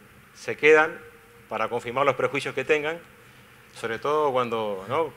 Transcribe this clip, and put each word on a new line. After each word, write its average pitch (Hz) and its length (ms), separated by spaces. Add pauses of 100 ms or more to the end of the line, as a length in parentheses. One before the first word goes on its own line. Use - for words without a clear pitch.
(340)
Se - 220
quedan 156 420 (500)
para 110 200
confirmar 120 380
los 135 100
prejuicios 131 380
que 135 100
tengan, 151 340 (760)
sobre 113 240
todo 147 340
cuando, 113 560
¿no? 143 280